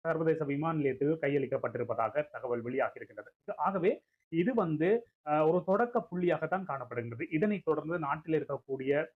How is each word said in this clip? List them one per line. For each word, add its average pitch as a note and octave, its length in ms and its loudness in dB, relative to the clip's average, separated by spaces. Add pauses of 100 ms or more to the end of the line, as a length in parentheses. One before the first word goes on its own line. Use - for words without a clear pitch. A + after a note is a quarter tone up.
சர்வதேச D#3+ 440 2
விமான D3 300 0
நிலையத்தில் C#3+ 460 2
கையளிக்கப்பட்டிருப்பதாக B2 1080 0
தகவல் A#2+ 300 -4
வெளியாகி B2 340 -2
இருக்கின்றது. G#2 360 -16 (260)
ஆகவே F#3 460 0 (260)
இது F3 260 0
வந்து, F#3 520 2 (200)
ஆ, D3+ 200 4
ஒரு E3+ 200 4
தொடக்க G3 440 0
புள்ளியாகத்தான் F3 580 0
காணப்படுகின்றது. A#2+ 640 -6
இதனைத் G3+ 340 0
தொடர்ந்து D#3 340 0
நாட்டில் D#3 460 0
இருக்கக்கூடிய C#3 720 -2